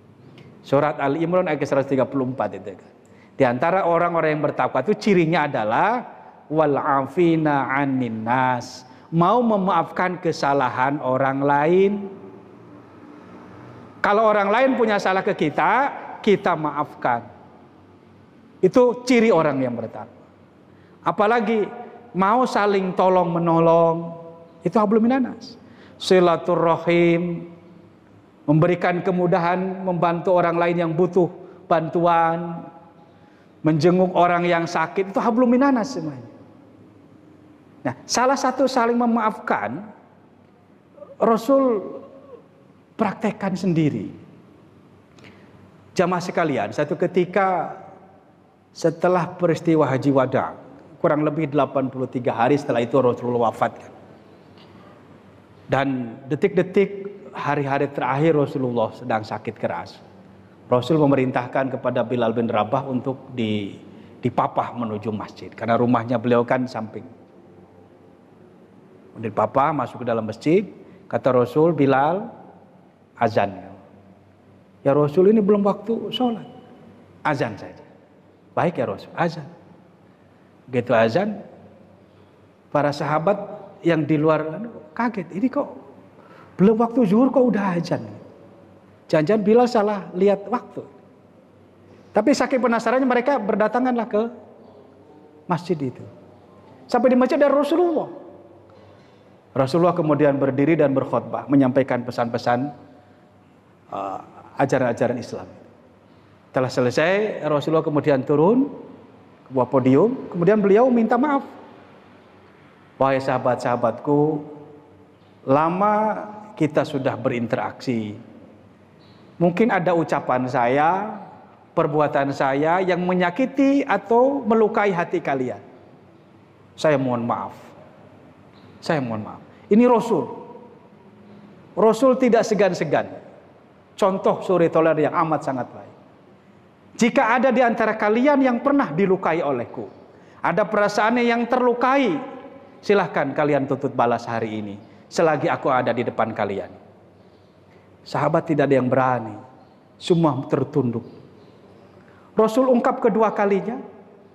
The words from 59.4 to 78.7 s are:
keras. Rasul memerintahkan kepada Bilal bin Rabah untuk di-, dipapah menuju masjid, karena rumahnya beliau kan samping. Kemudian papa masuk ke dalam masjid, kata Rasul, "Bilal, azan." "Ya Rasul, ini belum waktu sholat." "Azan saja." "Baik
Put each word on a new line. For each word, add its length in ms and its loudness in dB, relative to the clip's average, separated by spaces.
keras. 400 -8
Rasul 320 2
memerintahkan 800 0
kepada 240 -2
Bilal 320 -2
bin 100 -2
Rabah 400 -2
untuk 460 -6
di-, 480 -6
dipapah 560 -2
menuju 340 -6
masjid, 380 -10
karena 320 -2
rumahnya 400 0
beliau 240 2
kan 240 -2
samping. 340 -12
Kemudian 240 -10
papa 400 0
masuk 280 -6
ke 40 -8
dalam 160 -2
masjid, 480 0
kata 240 0
Rasul, 400 2
"Bilal, 560 2
azan." 320 0
"Ya 80 4
Rasul, 400 4
ini 80 4
belum 240 2
waktu 480 -4
sholat." 320 -4
"Azan 320 -2
saja." 240 -18
"Baik 240 -2